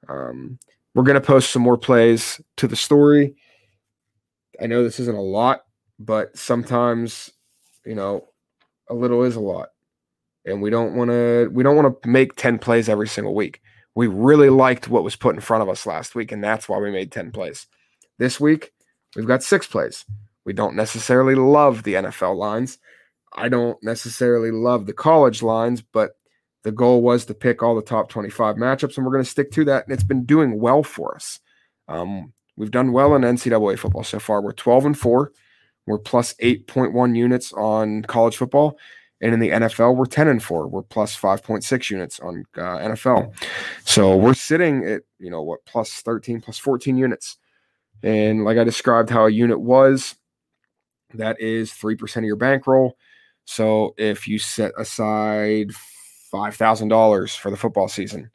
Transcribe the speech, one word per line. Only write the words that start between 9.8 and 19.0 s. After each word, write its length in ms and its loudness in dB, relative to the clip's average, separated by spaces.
And 160 -6
we 80 -2
don't 260 -2
wanna, 540 0
we 140 0
don't 120 6
wanna 200 4
make 300 4
ten 240 0
plays 300 0
every 180 0
single 260 -6
week. 280 -4
We 100 0
really 440 6
liked 380 4
what 160 2
was 120 -6
put 180 0
in 80 -6
front 220 0
of 60 -4
us 180 -6
last 260 -10
week, 180 -8
and 120 -10
that's 260 -4
why 80 -2
we 140 -4
made 200 -8
ten 200 -12
plays. 340 -12
This 200 -2
week, 320 0